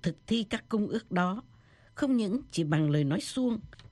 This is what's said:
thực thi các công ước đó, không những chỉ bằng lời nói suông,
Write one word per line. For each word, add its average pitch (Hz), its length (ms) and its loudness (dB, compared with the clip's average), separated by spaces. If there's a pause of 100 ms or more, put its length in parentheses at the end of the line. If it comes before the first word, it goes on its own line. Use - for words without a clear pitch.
thực 165 140 -2 (100)
thi 226 240 0
các - 180 -6
công 208 180 0
ước - 260 -6
đó, 180 300 0 (520)
không 262 220 2
những 220 240 0 (100)
chỉ 165 140 0
bằng 151 260 2
lời 147 140 4
nói 139 160 0
suông, 247 380 -2 (340)